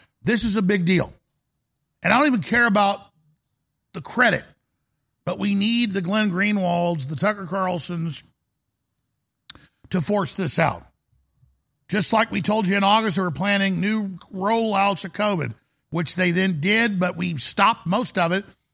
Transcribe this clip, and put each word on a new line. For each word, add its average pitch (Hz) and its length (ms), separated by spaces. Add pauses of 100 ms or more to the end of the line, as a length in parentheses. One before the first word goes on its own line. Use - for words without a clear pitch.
(220)
This 226 220
is 208 100
a 220 80
big 185 220
deal. 175 280 (920)
And 180 80
I 240 60
don't 302 100
even 233 140
care 240 240
about 202 420 (840)
the 135 100
credit, 226 420 (800)
but - 160
we 202 160
need 226 360
the 190 80
Glenn 202 300
Greenwalds, 175 800
the 151 80
Tucker 202 280
Carlsons 175 800 (1700)
to 180 120
force 202 320
this 170 240
out. - 280 (1000)
Just 196 240
like 220 180
we 202 120
told 208 260
you 196 80
in 196 80
August, 208 320
we 190 80
were 180 60
planning 190 500
new 196 380 (160)
rollouts 202 720
of - 80
covid, 175 400 (340)
which 165 260
they 180 160
then 180 300
did, 208 400
but 180 160
we 170 220
stopped 208 480
most 202 320
of 170 140
it 196 120 (300)